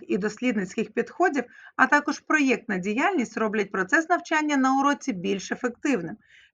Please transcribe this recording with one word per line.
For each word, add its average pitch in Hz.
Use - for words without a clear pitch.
і 214
дослідницьких 214
підходів, 277
а 262
також 294
проєктна 262
діяльність 226
роблять 214
процес 240
навчання 311
на 269
уроці 277
більш 196
ефективним. 233